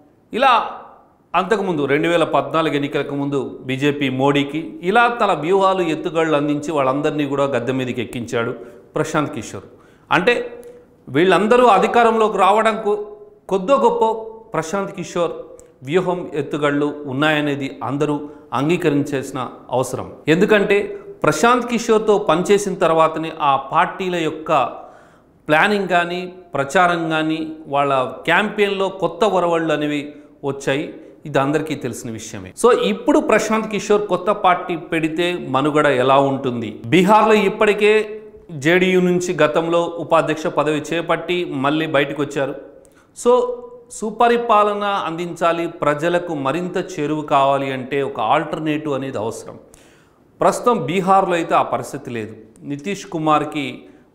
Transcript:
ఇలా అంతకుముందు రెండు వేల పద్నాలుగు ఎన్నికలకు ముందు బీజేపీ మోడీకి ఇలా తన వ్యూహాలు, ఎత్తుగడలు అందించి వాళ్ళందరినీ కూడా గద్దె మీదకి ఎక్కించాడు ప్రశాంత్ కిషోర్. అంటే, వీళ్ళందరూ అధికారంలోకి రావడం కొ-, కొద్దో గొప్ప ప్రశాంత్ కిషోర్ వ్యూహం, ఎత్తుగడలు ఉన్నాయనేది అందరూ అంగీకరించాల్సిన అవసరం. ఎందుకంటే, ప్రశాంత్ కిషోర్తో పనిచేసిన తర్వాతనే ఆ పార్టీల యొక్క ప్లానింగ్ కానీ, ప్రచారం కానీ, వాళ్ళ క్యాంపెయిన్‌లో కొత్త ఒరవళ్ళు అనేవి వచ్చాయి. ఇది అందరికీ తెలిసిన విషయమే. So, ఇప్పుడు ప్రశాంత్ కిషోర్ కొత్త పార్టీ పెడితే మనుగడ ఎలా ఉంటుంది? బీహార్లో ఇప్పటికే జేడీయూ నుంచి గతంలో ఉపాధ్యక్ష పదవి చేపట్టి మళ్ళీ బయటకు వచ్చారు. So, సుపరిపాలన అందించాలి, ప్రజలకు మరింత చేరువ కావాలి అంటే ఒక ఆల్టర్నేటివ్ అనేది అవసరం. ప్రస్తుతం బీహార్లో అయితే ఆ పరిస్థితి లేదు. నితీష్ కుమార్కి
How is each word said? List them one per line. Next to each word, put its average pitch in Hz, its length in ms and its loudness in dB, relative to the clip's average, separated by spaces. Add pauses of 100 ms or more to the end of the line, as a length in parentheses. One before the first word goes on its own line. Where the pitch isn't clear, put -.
(320)
ఇలా 240 380 2 (640)
అంతకుముందు 185 500 0
రెండు 147 240 0
వేల 170 160 2
పద్నాలుగు 151 500 0
ఎన్నికలకు 143 400 -4
ముందు 139 480 -4
బీజేపీ 139 460 0
మోడీకి 139 720 -2
ఇలా 226 260 2
తన 226 240 0
వ్యూహాలు, 185 500 2
ఎత్తుగడలు 160 540 0
అందించి 147 360 -2
వాళ్ళందరినీ 147 540 0
కూడా 139 180 0
గద్దె 123 280 -2
మీదకి 123 300 -4
ఎక్కించాడు 117 480 -4 (440)
ప్రశాంత్ 151 400 -2
కిషోర్. 104 300 -12 (460)
అంటే, 180 540 0 (440)
వీళ్ళందరూ 190 580 4
అధికారంలోకి 220 720 4
రావడం 214 440 2
కొ-, 208 200 -2 (460)
కొద్దో 190 280 2
గొప్ప 220 520 0 (260)
ప్రశాంత్ 175 360 -4
కిషోర్ 170 400 -4 (520)
వ్యూహం, 170 520 -2
ఎత్తుగడలు 147 600 0 (120)
ఉన్నాయనేది 143 800 -2
అందరూ 147 460 -2 (220)
అంగీకరించాల్సిన 139 960 -2 (220)
అవసరం. 123 420 -4 (160)
ఎందుకంటే, 196 540 4 (400)
ప్రశాంత్ 233 440 2
కిషోర్తో 214 520 2
పనిచేసిన 190 560 2
తర్వాతనే 160 640 2
ఆ 139 160 2
పార్టీల 180 600 -2
యొక్క 156 480 0 (840)
ప్లానింగ్ 190 400 2
కానీ, 175 460 -2 (200)
ప్రచారం 165 560 0
కానీ, 156 420 -2 (140)
వాళ్ళ 139 380 0
క్యాంపెయిన్‌లో 196 840 0
కొత్త 185 360 -2
ఒరవళ్ళు 170 480 2
అనేవి 147 400 -2 (320)
వచ్చాయి. 139 500 -4 (320)
ఇది 147 120 0
అందరికీ 147 360 0
తెలిసిన 120 360 -8
విషయమే. 104 420 -12 (140)
So, 240 120 6
ఇప్పుడు 208 400 0
ప్రశాంత్ 220 500 0
కిషోర్ 208 380 0
కొత్త 185 240 -2
పార్టీ 180 460 0
పెడితే 165 720 -2
మనుగడ 147 380 2
ఎలా 135 320 4
ఉంటుంది? 123 680 -2
బీహార్లో 214 480 6
ఇప్పటికే 208 880 2 (280)
జేడీయూ 180 500 4
నుంచి 180 420 0
గతంలో 165 560 0
ఉపాధ్యక్ష 156 480 0
పదవి 151 360 0 (100)
చేపట్టి 170 520 -2
మళ్ళీ 147 420 -2
బయటకు 147 360 0
వచ్చారు. 143 500 -6 (540)
So, 247 160 4 (480)
సుపరిపాలన 214 920 2
అందించాలి, 170 840 -2
ప్రజలకు 165 640 -2
మరింత 156 440 -4
చేరువ 156 420 -4
కావాలి 139 520 2
అంటే 131 300 -4
ఒక 123 180 -6
ఆల్టర్నేటివ్ 151 760 -2
అనేది 131 240 -6
అవసరం. 110 400 -8 (800)
ప్రస్తుతం 190 460 2
బీహార్లో 185 480 2
అయితే 170 200 0
ఆ 143 80 4
పరిస్థితి 135 480 -6
లేదు. 107 260 -8 (260)
నితీష్ 147 440 -8
కుమార్కి 151 800 0 (300)